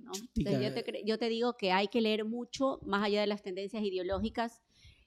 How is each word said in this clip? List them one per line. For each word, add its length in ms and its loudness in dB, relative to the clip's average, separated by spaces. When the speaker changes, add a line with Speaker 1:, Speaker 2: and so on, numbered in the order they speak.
Speaker 1:
¿no? 80 -14
Speaker 2:
Chutica. 380 -2
Speaker 1:
Entonces, 200 2
yo 40 -4
te 80 -16
cre-, 140 -8
yo 120 0
te 120 0
digo 260 0
que 160 0
hay 160 4
que 140 2
leer 240 2
mucho, 600 -2
más 200 2
allá 160 4
de 60 2
las 160 -2
tendencias 380 -4
ideológicas. 800 -2